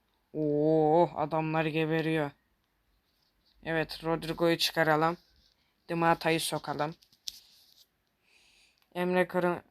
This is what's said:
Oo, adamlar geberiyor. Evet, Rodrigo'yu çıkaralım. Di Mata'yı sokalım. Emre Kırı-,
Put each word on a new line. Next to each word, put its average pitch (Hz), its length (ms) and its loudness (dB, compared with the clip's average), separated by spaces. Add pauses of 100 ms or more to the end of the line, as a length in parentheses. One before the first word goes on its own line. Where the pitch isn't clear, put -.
(340)
Oo, 151 840 2
adamlar 156 500 -2
geberiyor. 160 680 -2 (1300)
Evet, 160 400 -4
Rodrigo'yu 165 540 0
çıkaralım. 160 600 2 (720)
Di 170 60 -4
Mata'yı 165 440 2
sokalım. 151 560 -6 (2000)
Emre 180 320 0
Kırı-, 175 440 -2